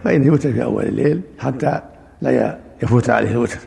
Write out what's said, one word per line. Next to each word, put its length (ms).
فإنه 220
يوتر 280
في 100
أول 220
الليل 360
حتى 420
لا 360
يفوت 260
عليه 220
الوتر 360